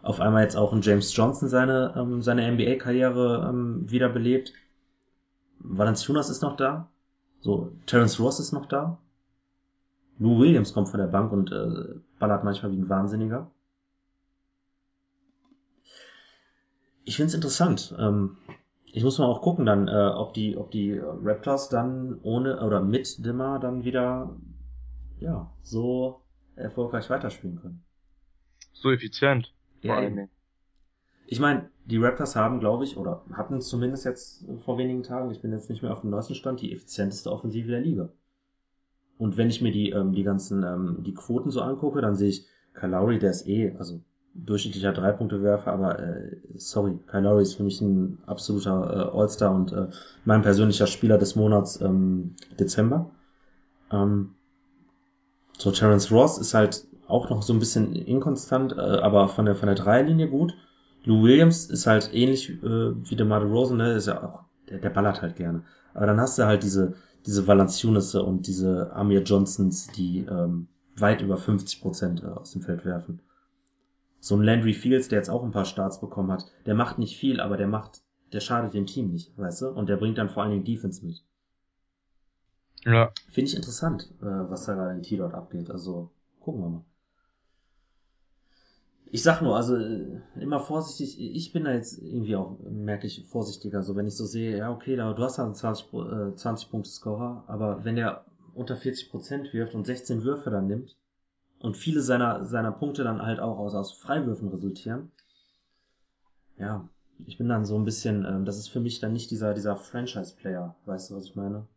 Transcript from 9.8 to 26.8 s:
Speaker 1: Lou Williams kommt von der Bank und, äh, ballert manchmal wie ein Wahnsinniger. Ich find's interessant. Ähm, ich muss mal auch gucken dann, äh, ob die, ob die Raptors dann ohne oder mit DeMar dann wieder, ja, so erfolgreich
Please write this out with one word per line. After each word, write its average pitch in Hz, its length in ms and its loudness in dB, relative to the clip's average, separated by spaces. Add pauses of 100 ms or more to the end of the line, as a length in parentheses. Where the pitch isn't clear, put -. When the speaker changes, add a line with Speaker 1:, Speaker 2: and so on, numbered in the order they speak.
Speaker 1:
Lou 113 200 4
Williams 135 340 8
kommt 101 160 0
von - 120 -2
der 92 80 0
Bank 104 240 0
und, 98 180 0
äh, - 480 -6 (220)
ballert 104 240 2
manchmal 101 260 -4
wie 95 60 -4
ein 92 120 -2
Wahnsinniger. 110 640 -2 (3500)
Ich - 120 -8
find's 160 180 0
interessant. 165 640 0
Ähm, 101 380 0 (480)
ich 110 200 -4
muss 135 140 2
mal 135 80 4
auch 120 160 0
gucken 170 240 2
dann, 101 220 4
äh, 101 260 4
ob 107 200 -6
die, 107 220 -4
ob 101 140 -10
die 101 280 -2
Raptors 107 680 -4
dann 127 540 -4
ohne 123 420 -2
oder 101 160 2
mit 110 440 -2
DeMar 131 360 -2
dann 123 240 -4
wieder, 127 500 -2 (840)
ja, 165 320 -6 (100)
so 127 600 -4 (320)
erfolgreich 120 560 -6